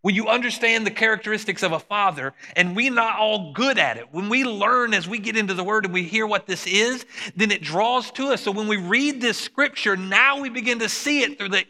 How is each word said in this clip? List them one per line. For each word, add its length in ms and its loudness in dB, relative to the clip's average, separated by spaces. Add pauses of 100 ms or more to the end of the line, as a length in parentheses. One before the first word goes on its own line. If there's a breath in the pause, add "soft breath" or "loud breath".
When 140 2
you 120 0
understand 560 2
the 60 0
characteristics 720 -2
of 80 2
a 80 -2
father, 560 -2 (220 loud breath)
and 180 2
we're 180 0
not 260 2
all 340 0
good 260 2
at 180 2
it, 160 -16
when 160 -6
we 160 2
learn 500 0
as 140 -2
we 100 -6
get 180 -4
into 180 0
the 80 -4
word 220 0
and 100 -4
we 80 0
hear 240 -2
what 200 0
this 200 -6
is, 400 2 (300 loud breath)
then 160 2
it 100 -2
draws 500 0
to 200 0
us. 100 0
So 80 -2
when 160 -2
we 120 0
read 420 0
this 180 0
scripture, 580 0
now 440 4
we 80 -6
begin 320 -2
to 80 -2
see 340 0
it 160 -2
through 120 -4
the 180 2